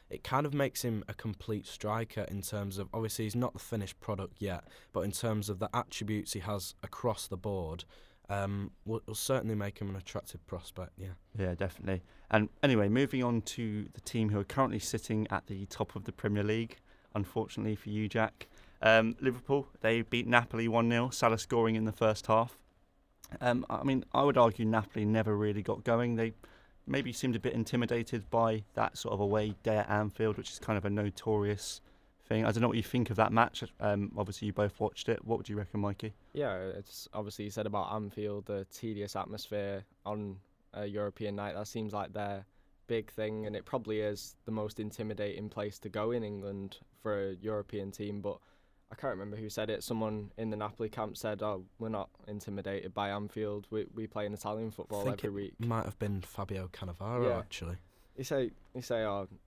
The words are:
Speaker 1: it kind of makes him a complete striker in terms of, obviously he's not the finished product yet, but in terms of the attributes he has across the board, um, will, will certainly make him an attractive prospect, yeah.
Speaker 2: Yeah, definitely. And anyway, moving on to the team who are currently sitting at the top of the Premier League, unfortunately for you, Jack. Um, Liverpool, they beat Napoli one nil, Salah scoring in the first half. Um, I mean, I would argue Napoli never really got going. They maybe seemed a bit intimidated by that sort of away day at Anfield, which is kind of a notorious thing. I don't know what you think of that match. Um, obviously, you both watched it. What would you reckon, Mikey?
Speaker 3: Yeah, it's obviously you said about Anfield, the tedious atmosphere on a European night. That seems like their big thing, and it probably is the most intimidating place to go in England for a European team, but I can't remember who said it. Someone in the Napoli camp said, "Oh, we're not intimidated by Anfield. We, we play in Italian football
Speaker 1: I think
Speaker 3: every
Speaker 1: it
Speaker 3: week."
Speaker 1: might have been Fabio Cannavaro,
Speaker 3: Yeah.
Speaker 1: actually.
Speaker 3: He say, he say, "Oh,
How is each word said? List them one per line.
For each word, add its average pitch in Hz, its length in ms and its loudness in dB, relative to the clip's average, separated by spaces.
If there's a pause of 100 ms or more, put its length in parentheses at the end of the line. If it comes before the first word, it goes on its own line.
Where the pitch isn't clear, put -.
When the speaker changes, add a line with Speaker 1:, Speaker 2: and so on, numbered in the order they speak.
Speaker 1:
it - 160 -10
kind 139 220 2
of 143 80 -2
makes 139 260 0
him 113 280 -2
a - 40 -8
complete - 540 -6
striker 110 560 -4
in 98 180 -6
terms 101 380 -4
of, 95 160 -6
obviously 113 320 -2
he's 107 100 -4
not 123 160 0
the - 60 -12
finished - 420 -6
product 98 400 -6
yet, 95 240 -4 (300)
but 95 60 0
in 98 100 0
terms 107 400 0
of 95 80 -4
the 101 160 -2
attributes 107 580 -2
he 104 80 -4
has 98 420 -4
across - 440 -2
the 98 100 -6
board, 87 480 -4 (460)
um, 101 400 -2 (160)
will, 113 200 -2
will 107 80 -8
certainly 113 400 0
make 101 240 -2
him 98 120 -4
an 95 60 -6
attractive - 500 -10
prospect, 90 500 -10
yeah. 95 120 -8 (300)
Speaker 2:
Yeah, 90 160 0
definitely. 90 480 -2 (280)
And 107 180 6 (140)
anyway, 113 260 8
moving 131 340 4
on 117 200 2
to 107 500 -4
the - 80 -18
team 110 300 0
who 104 80 2
are 101 60 0
currently 131 340 2
sitting 107 520 -2
at - 180 -2
the 98 180 -6
top - 300 -4
of 104 80 -8
the - 80 -6
Premier 104 320 0
League, 113 340 0 (360)
unfortunately 107 640 0
for - 140 -10
you, 107 180 0
Jack. - 400 0 (320)
Um, 113 400 8
Liverpool, 135 480 2 (140)
they 113 180 6
beat 117 260 0
Napoli 117 420 4
one 117 200 6
nil, 120 220 4
Salah 113 280 4
scoring 113 380 4
in 110 80 0
the 107 80 0
first 107 360 2
half. 113 300 4 (800)
Um, 123 300 2
I - 120 -2
mean, 135 300 2
I 131 100 6
would 143 140 6
argue 117 280 8
Napoli 110 400 2
never 107 320 4
really 104 260 0
got 110 200 -2
going. 120 320 4
They 113 200 0 (520)
maybe 135 260 -2
seemed 127 220 0
a 113 60 0
bit 117 140 0
intimidated 117 760 0
by 113 320 4 (120)
that - 240 0
sort - 160 -2
of 98 60 0
away 104 420 4
day 110 160 4
at 101 100 2
Anfield, 107 480 2
which - 140 -8
is - 80 -12
kind 107 180 0
of 98 80 0
a 101 60 0
notorious 104 920 0 (480)
thing. 110 160 4
I 113 80 6
don't 113 80 2
know 120 80 6
what 113 80 2
you 110 60 4
think 120 280 2
of 101 60 0
that 110 160 6
match. 117 320 4 (160)
Um, 104 360 2
obviously, 101 300 -4
you 101 60 0
both 104 260 2
watched - 300 -2
it. 117 160 0
What 113 140 0
would - 100 -8
you 104 80 -4
reckon, 104 240 -4
Mikey? 101 320 -4 (200)
Speaker 3:
Yeah, 131 220 -2
it's 92 600 -8
obviously 104 320 -6
you 104 40 -6
said 107 160 -4
about 101 280 0
Anfield, 104 500 -4
the 101 280 -4
tedious 101 440 -6
atmosphere 98 680 -4 (200)
on 104 320 -4 (380)
a 104 100 -6
European 104 520 -2
night. 101 180 -4
That 104 120 -6
seems 110 260 -4
like 101 200 -4
their 101 320 -4 (420)
big 113 240 -2
thing, 107 360 -4
and 104 100 -4
it 95 80 -6
probably 110 360 -2
is 104 440 -4
the 110 80 -6
most 107 260 -4
intimidating 104 680 -4
place 104 320 -6
to 107 80 -10
go 107 220 0
in 120 120 0
England 101 560 -6 (260)
for 101 240 0
a 95 60 -4
European 101 580 -4
team, 101 280 -6
but 101 180 -4 (520)
I - 60 -14
can't 139 160 -2
remember 101 240 -6
who 110 120 -6
said 107 220 -2
it. 107 140 -2
Someone 107 540 0
in 113 120 0
the 107 60 0
Napoli 107 320 -2
camp 107 280 -2
said, 107 260 -2
"Oh, 98 220 0 (140)
we're 113 100 -4 (120)
not - 80 -6 (180)
intimidated 98 680 -4
by 101 160 0
Anfield. 104 600 -4
We, 110 240 -2
we 110 140 -6
play 104 180 -2
in 101 80 -4
Italian 110 380 -4
football 101 300 -6
Speaker 1:
I - 20 0
think 127 200 0
Speaker 3:
every 101 220 -4
Speaker 1:
it - 140 -12
Speaker 3:
week." 117 80 -2
Speaker 1:
might 113 160 0
have - 140 -8
been 101 240 -2
Fabio 95 500 -6
Cannavaro, 107 560 -2
Speaker 3:
Yeah. 120 100 2
Speaker 1:
actually. 87 380 -6 (400)
Speaker 3:
He 131 80 -6
say, 135 260 0 (220)
he 127 80 -8
say, 117 240 0
"Oh, 101 240 -2 (180)